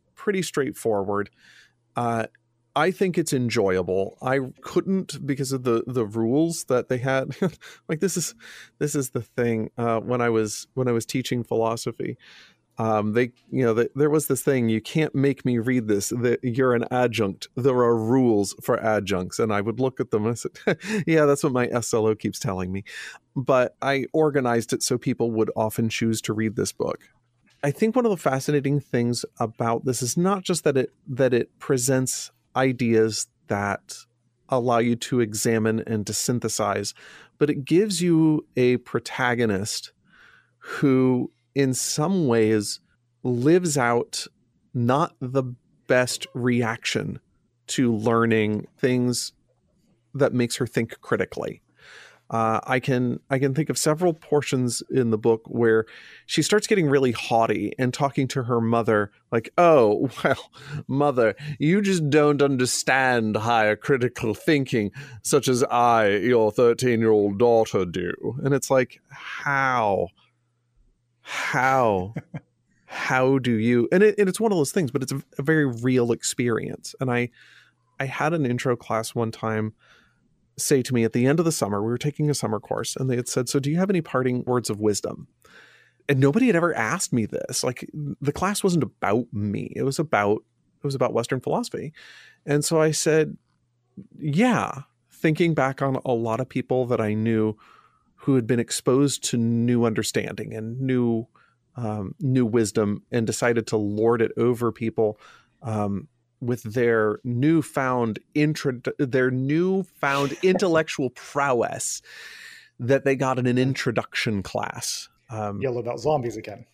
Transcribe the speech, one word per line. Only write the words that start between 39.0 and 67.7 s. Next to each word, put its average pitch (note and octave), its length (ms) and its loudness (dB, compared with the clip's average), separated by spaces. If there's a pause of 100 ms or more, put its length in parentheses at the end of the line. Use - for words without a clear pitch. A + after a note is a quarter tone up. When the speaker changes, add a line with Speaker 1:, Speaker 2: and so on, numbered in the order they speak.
Speaker 1:
who C3 760 2 (220)
in C3+ 200 2
some E3 520 -2
ways A2 540 2 (420)
lives C#3+ 560 2
out A#2+ 480 0 (480)
not C3 460 2
the C3 220 -2 (440)
best B2+ 480 0
reaction A#2 840 -2 (480)
to A#2+ 280 0
learning A2 720 2 (120)
things B2 540 0 (840)
that C3+ 200 2
makes A#2+ 220 0
her B2+ 100 -2
think - 340 -4
critically. - 600 -4 (640)
Uh, A2+ 360 0
I B2+ 160 -2
can, B2 400 -2 (100)
I C3+ 80 0
can C3+ 160 0
think D#3 160 -2
of C3 80 -4
several D#3+ 340 2
portions C3 800 -2
in B2 200 2
the G#2+ 80 2
book A2+ 280 2
where A2+ 400 2 (400)
she - 160 0
starts G#3+ 240 0
getting F#3 240 2
really C3+ 220 4
haughty A2 680 0
and B2+ 160 0
talking C#3 340 0
to C3 140 -4
her A#2+ 180 0
mother A2+ 520 2 (180)
like, A#2 260 -2
"Oh, C3+ 600 6
<laughs> - 80 -4
well, - 260 -2 (380)
mother, B2+ 480 2 (240)
you E3+ 200 4
just F#3 300 0
don't D3 320 4
understand B2+ 920 2
higher G#2+ 400 2
critical B2 580 -2
thinking C3 560 0 (320)
such C#3 240 2
as B2+ 160 2
I, A#2 540 4
your A2 340 4
thirteen-year-old A2 880 4
daughter, A2+ 460 4